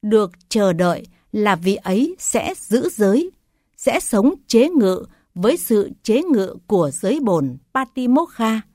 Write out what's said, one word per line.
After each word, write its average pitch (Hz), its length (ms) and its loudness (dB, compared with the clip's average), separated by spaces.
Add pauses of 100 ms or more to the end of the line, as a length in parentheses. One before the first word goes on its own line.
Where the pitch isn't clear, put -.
được 208 300 2 (180)
chờ 202 240 2
đợi 175 340 -2 (240)
là 208 240 2
vị 180 200 0
ấy 262 440 -2
sẽ - 380 -4
giữ 254 320 -2
giới, 233 420 0 (460)
sẽ 254 220 -2
sống 233 340 2 (140)
chế 247 220 4
ngự 208 360 0 (280)
với 220 240 0
sự 208 340 0 (120)
chế 233 200 0
ngự 240 320 0 (120)
của 170 260 0
giới 262 260 -2
bổn 156 380 -2 (160)
Patimokha 254 880 -2 (140)